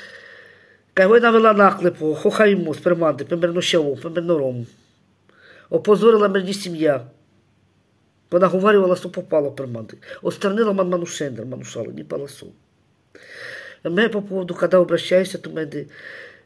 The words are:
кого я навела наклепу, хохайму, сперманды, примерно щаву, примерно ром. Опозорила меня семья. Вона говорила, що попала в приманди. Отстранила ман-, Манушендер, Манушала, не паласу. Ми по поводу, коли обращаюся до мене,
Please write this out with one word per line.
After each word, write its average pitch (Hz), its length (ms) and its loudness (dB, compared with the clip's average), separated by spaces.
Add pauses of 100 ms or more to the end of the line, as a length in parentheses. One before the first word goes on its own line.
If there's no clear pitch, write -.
(960)
кого 190 200 6
я 240 60 6
навела 226 320 6
наклепу, 175 640 2
хохайму, 202 580 2
сперманды, 160 500 0
примерно 170 380 -2
щаву, 151 340 0
примерно 170 420 -2
ром. 127 280 -4 (1040)
Опозорила 208 580 4
меня 196 260 -2
семья. 156 540 -2 (1200)
Вона 180 160 4
говорила, 185 480 4
що 180 140 -6
попала 156 400 -2
в - 60 -10
приманди. 117 420 -10 (240)
Отстранила 202 520 -2
ман-, 190 160 0
Манушендер, 156 560 -6
Манушала, 123 480 -10
не 147 100 -14
паласу. 151 480 -12 (1300)
Ми 190 260 0
по 214 120 -4
поводу, 185 340 -8
коли 175 220 2
обращаюся 180 600 0
до - 120 -14
мене, 151 360 -10 (600)